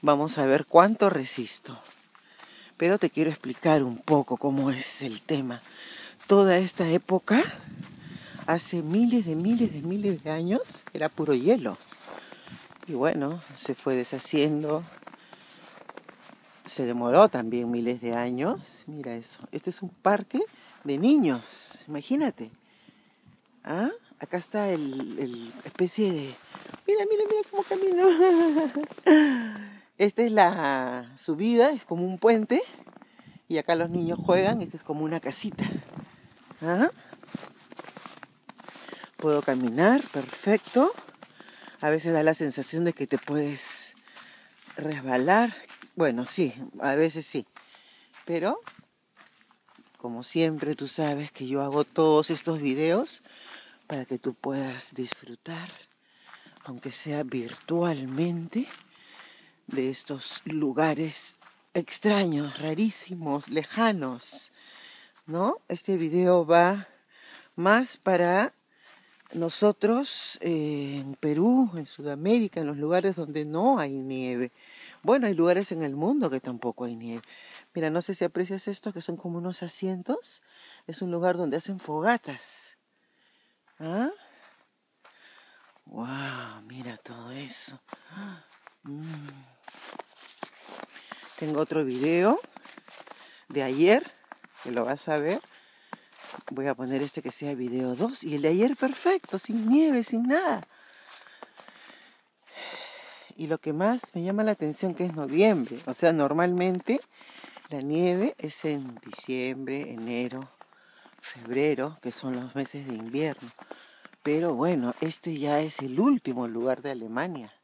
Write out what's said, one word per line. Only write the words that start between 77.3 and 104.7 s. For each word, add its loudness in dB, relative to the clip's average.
Mira, -2
no 0
sé -6
si -2
aprecias -4
esto, -8
que -10
son -8
como -8
unos -6
asientos. -6
Es -10
un -4
lugar 0
donde -2
hacen -8
fogatas. -4
¿Ah? -4
Wow, -10
mira -14
todo -18
eso. -12
Mm. -12
Tengo -2
otro 0
video 2
de -2
ayer, 4
que -8
lo 0
vas -6
a 2
ver. -2
Voy -4
a 0
poner -4
este -6
que -10
sea -8
video -4
dos. -4
Y -4
el -2
de 4
ayer 4
perfecto, 0
sin -2
nieve, 6
sin -2
nada. 0
Y -8
lo 0
que -4
más 0
me -4
llama 0
la 2
atención -2